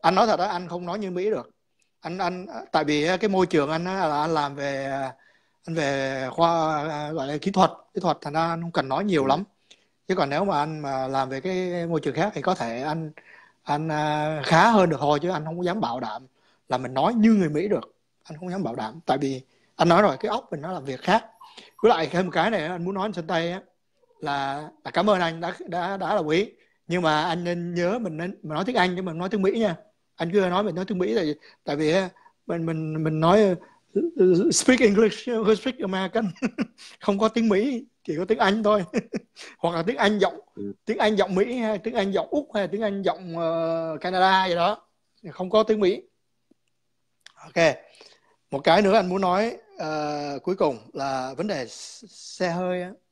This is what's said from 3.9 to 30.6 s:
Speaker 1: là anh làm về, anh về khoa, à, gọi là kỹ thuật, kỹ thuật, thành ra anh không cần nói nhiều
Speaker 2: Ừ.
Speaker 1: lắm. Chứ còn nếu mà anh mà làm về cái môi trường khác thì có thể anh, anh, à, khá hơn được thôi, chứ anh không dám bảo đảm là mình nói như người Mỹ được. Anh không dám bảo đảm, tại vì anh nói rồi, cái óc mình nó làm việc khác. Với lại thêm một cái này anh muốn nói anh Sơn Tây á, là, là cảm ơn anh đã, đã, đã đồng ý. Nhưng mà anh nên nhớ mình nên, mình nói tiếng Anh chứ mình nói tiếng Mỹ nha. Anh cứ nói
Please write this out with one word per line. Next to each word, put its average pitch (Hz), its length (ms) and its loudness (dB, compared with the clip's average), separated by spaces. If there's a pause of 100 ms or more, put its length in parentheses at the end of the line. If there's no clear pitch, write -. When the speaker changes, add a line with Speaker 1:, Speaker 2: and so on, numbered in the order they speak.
Speaker 1:
là 147 140 0
anh 160 120 0
làm 143 220 -2
về, 139 360 -6 (760)
anh 165 100 -6
về 135 560 -2
khoa, 165 460 2 (120)
à, 151 220 -6
gọi 143 160 -4
là 147 100 -4
kỹ 196 140 -4
thuật, 185 200 4 (220)
kỹ 185 80 -6
thuật, 170 200 0
thành 147 120 -10
ra 165 160 0
anh 165 120 -4
không 170 100 -8
cần 135 180 -2
nói 147 160 0
nhiều 175 180 2
Speaker 2:
Ừ. 135 40 0
Speaker 1:
lắm. 151 160 2 (640)
Chứ 185 80 0
còn 147 140 0
nếu 160 160 0
mà 170 140 0
anh 156 200 -4
mà 135 280 -4
làm 135 220 -2
về 135 120 -6
cái 180 460 -4
môi 165 120 0
trường 139 160 -4
khác 185 200 0
thì 151 60 -6
có - 140 0
thể 117 260 -6
anh, 151 300 -6 (520)
anh, 156 280 -2
à, 151 540 -2
khá 175 260 6
hơn 190 180 6
được 147 100 0
thôi, 147 220 2
chứ 175 80 -2
anh 156 160 -4
không 170 200 -6
dám 190 160 -2
bảo 120 180 -4
đảm 117 260 -10 (440)
là 127 80 -2
mình 127 160 -6
nói 160 200 2
như 226 200 6
người 185 160 4
Mỹ 151 180 -2
được. 170 280 -4 (280)
Anh 156 160 -16
không 180 120 -10
dám 190 120 -6
bảo 120 120 -6
đảm, 110 300 -8
tại 147 120 2
vì 135 240 -4 (340)
anh 165 140 4
nói 170 120 8
rồi, 165 180 4
cái 220 100 -2
óc - 220 -4
mình 151 100 -8
nó 170 100 -8
làm 160 140 -8
việc 131 160 -8
khác. 208 240 2 (580)
Với 220 60 8
lại 165 220 4
thêm 180 140 2
một 170 100 -6
cái 175 160 2
này 175 160 -2
anh 175 180 -6
muốn 196 100 -4
nói 190 100 -2
anh 214 80 -4
Sơn 165 140 -8
Tây 170 240 -2
á, 190 100 -8 (580)
là, 143 500 -4 (140)
là - 80 -12
cảm 185 180 2
ơn 190 100 4
anh 165 220 -2
đã, 170 120 -6 (140)
đã, 180 300 -4
đã 185 180 -2
đồng 160 140 0
ý. 175 220 2 (360)
Nhưng 175 140 -2
mà 151 220 2
anh 175 200 -2
nên 175 300 -4
nhớ 175 260 0
mình 170 180 -6
nên, 175 140 -6 (120)
mình 156 120 -8
nói 170 100 -2
tiếng 254 100 -2
Anh 180 200 2
chứ 185 60 -6
mình 170 160 -6
nói 185 120 -4
tiếng 202 120 -2
Mỹ 190 180 4
nha. 196 160 0 (400)
Anh 165 180 -4
cứ 208 60 4
nói 185 240 2